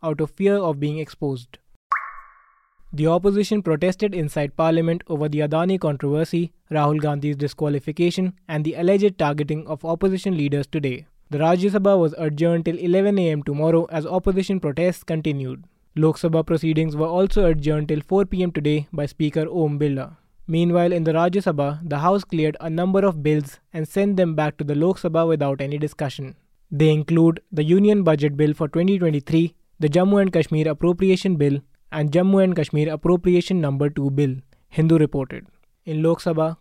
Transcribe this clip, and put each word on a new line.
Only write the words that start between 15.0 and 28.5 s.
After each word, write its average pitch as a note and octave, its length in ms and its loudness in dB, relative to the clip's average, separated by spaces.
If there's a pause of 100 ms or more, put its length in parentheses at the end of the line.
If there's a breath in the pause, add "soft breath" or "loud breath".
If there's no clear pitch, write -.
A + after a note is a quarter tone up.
continued. C#3 580 -6 (320)
Lok D#3 220 2
Sabha D#3+ 280 0
proceedings D#3 520 0
were D#3+ 240 -2
also G3 240 2
adjourned D3+ 420 0
till D3+ 140 -2
four G3 240 0
P F#3 180 -2
M F3 80 -2
today D3+ 240 -2 (160)
by D3 140 -6
Speaker D#3 420 -4 (160)
Om D3 160 -2
Birla. C#3+ 380 -4 (280)
Meanwhile, F3 460 2
in E3 140 0
the D#3 80 2
Rajya F3 340 0
Sabha, D3 320 -2 (160)
the C#3+ 100 -4
House F#3+ 300 0
cleared D#3 240 -2
a D#3+ 100 -8
number F#3+ 440 0
of D3+ 100 -8
bills D3+ 340 0 (140)
and D#3+ 160 -8
sent G3 300 0
them E3 180 2
back D3+ 220 -2
to D3 80 -6
the C#3+ 100 -2
Lok E3+ 240 0
Sabha E3 260 0
without C#3+ 360 0
any C#3 160 -6 (120)
discussion. C#3 460 -8 (340)
They D#3 300 6
include E3 420 4 (120)
the D3+ 200 0
Union G3+ 300 4
Budget D3+ 320 2
Bill D3+ 180 2